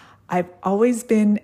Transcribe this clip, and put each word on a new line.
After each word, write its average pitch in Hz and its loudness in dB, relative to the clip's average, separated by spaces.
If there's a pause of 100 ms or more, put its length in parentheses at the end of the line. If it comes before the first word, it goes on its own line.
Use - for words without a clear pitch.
(300)
I've 180 -4 (140)
always 220 0
been 208 0